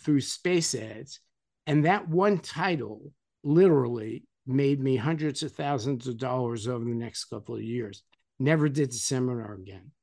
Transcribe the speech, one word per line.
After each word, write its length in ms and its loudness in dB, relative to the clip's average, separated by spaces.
through 200 4
space 520 0
ads. 460 -10
And 180 4
that 240 2
one 300 4
title 720 -4
literally 800 4
made 320 2
me 160 2
hundreds 480 -2
of 80 -6
thousands 560 -4
of 100 -6
dollars 500 -2
over 160 -4
the 120 -4
next 300 -8
couple 300 -10
of 60 -8
years. 420 -8
Never 300 4
did 200 0
the 60 -10
seminar 580 -2
again. 380 -18